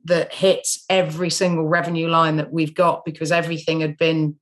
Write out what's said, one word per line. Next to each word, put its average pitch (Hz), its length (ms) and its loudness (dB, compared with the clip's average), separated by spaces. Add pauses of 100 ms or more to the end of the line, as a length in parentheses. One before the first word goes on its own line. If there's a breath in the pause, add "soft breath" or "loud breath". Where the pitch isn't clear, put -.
that 165 280 0
hits - 560 0
every 180 420 0
single 170 360 0
revenue 170 400 0
line 165 300 2
that 151 160 -4
we've 156 240 -2
got, 170 280 2
because 160 280 -4
everything 160 480 -2
had 151 180 -4
been 160 440 0